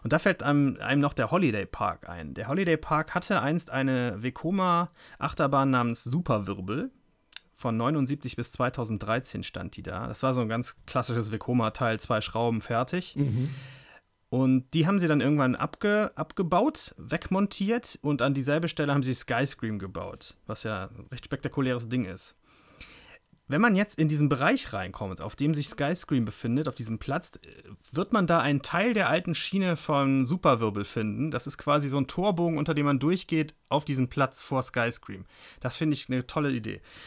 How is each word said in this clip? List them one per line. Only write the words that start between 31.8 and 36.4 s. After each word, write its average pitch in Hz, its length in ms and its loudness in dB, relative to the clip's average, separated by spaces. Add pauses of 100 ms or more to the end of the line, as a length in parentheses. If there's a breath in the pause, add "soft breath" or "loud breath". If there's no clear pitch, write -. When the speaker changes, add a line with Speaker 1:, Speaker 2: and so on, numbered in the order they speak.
Speaker 1:
so 139 80 0
ein 135 80 2
Torbogen, 170 500 0
unter 151 160 0
dem 147 140 2
man 143 120 4
durchgeht 156 560 0 (140)
auf 143 160 2
diesen 131 240 0
Platz - 340 0
vor 131 200 0
Skyscream. 117 640 -4 (340 loud breath)
Das - 160 -2
finde 156 160 2
ich - 160 -2
eine 127 180 -2
tolle 143 260 0